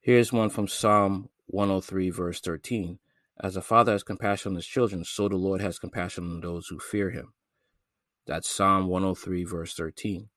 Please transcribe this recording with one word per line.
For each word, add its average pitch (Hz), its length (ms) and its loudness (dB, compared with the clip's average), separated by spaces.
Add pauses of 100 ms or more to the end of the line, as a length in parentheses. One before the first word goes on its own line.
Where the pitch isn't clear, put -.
Here's 120 320 6
one 110 180 2
from 101 180 -2
Psalm 101 600 4 (160)
one 101 240 0
oh 95 100 2
three, 92 300 -2
verse 87 300 -4
thirteen. 90 580 -6 (420)
"As 95 160 -4
a 92 60 -6
father 113 300 6
has 101 100 0
compassion 101 480 -4
on 92 60 -2
his 85 100 -8
children, 98 380 0
so 101 240 -2
the 95 80 0
Lord 95 240 0
has 98 180 -4
compassion 90 460 -8
on 85 160 -8
those 87 280 -8
who 85 100 -10
fear 101 320 -2
him." - 220 -12 (960)
That's 80 240 -6
Psalm 95 380 4
one 92 160 2
oh 92 100 0
three, 90 300 -4
verse 85 300 -8
thirteen. 92 640 -6